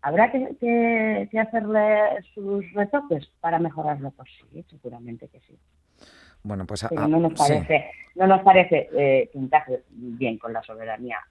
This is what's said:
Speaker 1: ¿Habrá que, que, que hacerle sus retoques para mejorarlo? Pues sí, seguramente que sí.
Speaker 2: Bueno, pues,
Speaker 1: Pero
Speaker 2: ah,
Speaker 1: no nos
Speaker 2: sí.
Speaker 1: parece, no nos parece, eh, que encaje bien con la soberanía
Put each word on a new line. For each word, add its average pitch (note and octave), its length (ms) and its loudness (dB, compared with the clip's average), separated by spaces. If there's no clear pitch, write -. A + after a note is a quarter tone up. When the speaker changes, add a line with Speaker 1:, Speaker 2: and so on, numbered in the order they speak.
Speaker 1:
¿Habrá F#3 320 2
que, C4 280 -4
que, A3+ 680 0
que A3 80 -4
hacerle G#3+ 840 2
sus G3+ 380 -4
retoques G3+ 540 -2
para E3 200 -2
mejorarlo? D3 520 -4
Pues - 160 -20
sí, E3 200 -20
seguramente A#2+ 580 -16
que - 120 -20
sí. - 160 -20
Speaker 2:
Bueno, G2 240 -8
pues, G#2 220 -10
Speaker 1:
Pero D3+ 140 -4
Speaker 2:
ah, D3+ 60 0
Speaker 1:
no D#3+ 120 2
nos E3 120 0
Speaker 2:
sí. - 60 -12
Speaker 1:
parece, D3+ 520 2
no F#3 100 4
nos F#3+ 160 6
parece, F3+ 540 6
eh, C3+ 360 4
que C#3+ 60 -12
encaje C3 520 0
bien A#2+ 480 -6
con A2+ 140 -10
la A2+ 100 -8
soberanía A2+ 560 -10